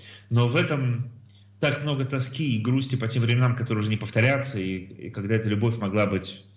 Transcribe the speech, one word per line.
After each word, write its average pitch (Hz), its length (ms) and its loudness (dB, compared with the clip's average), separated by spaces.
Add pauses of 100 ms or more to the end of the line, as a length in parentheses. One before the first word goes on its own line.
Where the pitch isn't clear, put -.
(300)
Но 120 180 4
в 120 80 0
этом 135 560 0 (480)
так 139 240 0
много 139 220 0
тоски 135 520 -2
и 107 40 -2
грусти 131 340 0
по 131 120 -2
тем 120 140 2
временам, 120 320 4
которые 123 280 0
уже 107 80 0
не 107 80 0
повторятся, 120 640 0
и, 95 180 -2
и - 320 -12
когда 104 260 0
эта 110 140 0
любовь 113 280 2
могла 104 280 2
быть, 95 400 -2 (120)